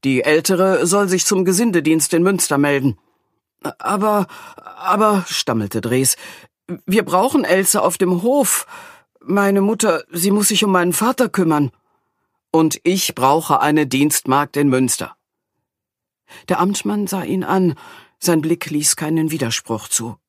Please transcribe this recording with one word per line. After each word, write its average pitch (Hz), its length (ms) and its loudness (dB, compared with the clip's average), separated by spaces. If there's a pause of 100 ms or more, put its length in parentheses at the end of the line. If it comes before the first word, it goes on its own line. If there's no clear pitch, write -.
Die 131 200 0
Ältere 165 600 2
soll 196 220 0
sich 180 180 0
zum 185 200 0
Gesindedienst 170 680 0
in 170 100 2
Münster 180 340 0
melden. 139 400 0 (840)
"Aber, 208 480 0 (300)
aber", 196 720 0
stammelte 110 540 -4
Drees, 127 360 0 (680)
"wir 196 180 0
brauchen 196 400 2
Else 190 380 2
auf 180 160 -2
dem 180 240 0
Hof. 247 460 0 (520)
Meine 196 420 2
Mutter, 208 500 0
sie 175 200 0
muss 208 180 2
sich 214 140 0
um 202 80 2
meinen 180 220 2
Vater 240 360 0
kümmern." 156 420 0 (800)
"Und 160 320 2
ich 185 320 -2
brauche 139 460 2
eine 151 260 2
Dienstmagd 139 680 0
in 143 120 2
Münster." 127 460 -2 (1300)
Der 180 100 -2
Amtmann 202 480 -2
sah 185 160 -4
ihn 185 200 -2
an, 180 320 2 (440)
sein 170 220 2
Blick 160 280 -2
ließ 151 260 -2
keinen 160 360 -2
Widerspruch 117 560 -6
zu. 113 300 -6 (100)